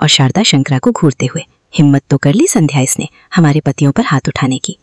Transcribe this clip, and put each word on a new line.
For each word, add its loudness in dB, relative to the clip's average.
और 0
शारदा 0
शंकरा 0
को 0
घूरते -2
हुए, -6
"हिम्मत 4
तो 2
कर 0
ली 2
संध्या 0
इसने -4
हमारे 4
पतियों 0
पर 0
हाथ -2
उठाने -4
की -10